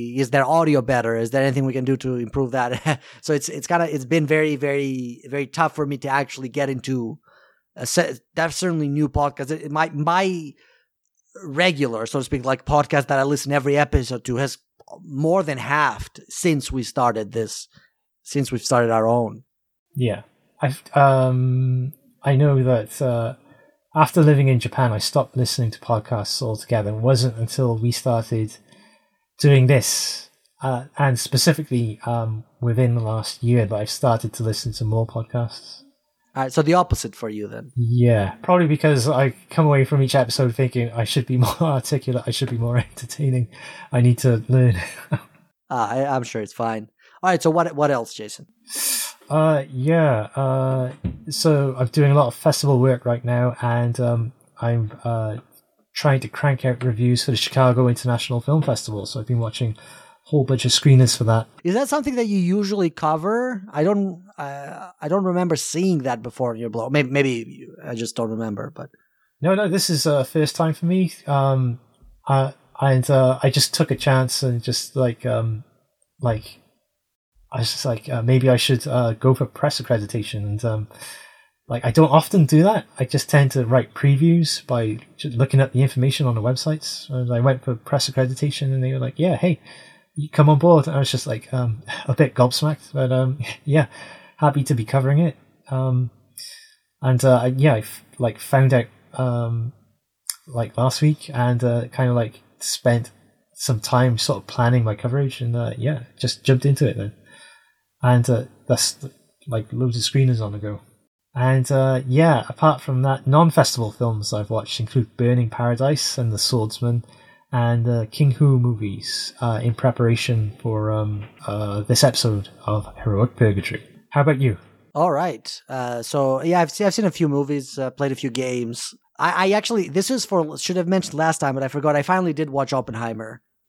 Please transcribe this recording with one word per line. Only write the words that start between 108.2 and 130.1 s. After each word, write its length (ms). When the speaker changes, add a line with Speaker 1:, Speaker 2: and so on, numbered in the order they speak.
Speaker 2:
uh, 140
that's, 300
like, 240
loads 260
of 60
screeners 380
on 100
the 80
go. 220
And, 360
uh, 360
yeah, 420
apart 320
from 220
that, 220
non-festival 680
films 400
I've 160
watched 300
include 380
Burning 320
Paradise 680
and 140
The 60
Swordsman 640
and, 360
uh, 240
King 200
Hu 280
movies, 800
uh, 220
in 100
preparation 880
for, 300
um, 340
uh, 340
this 220
episode 460
of 220
Heroic 320
Purgatory. 480
How 100
about 200
you? 160
Speaker 1:
All 160
right. 560
Uh, 360
so, 400
yeah, 160
I've 120
se-, 140
I've 80
seen 120
a 60
few 160
movies, 520
uh, 100
played 220
a 40
few 140
games. 640
I, 300
I 60
actually, 360
this 220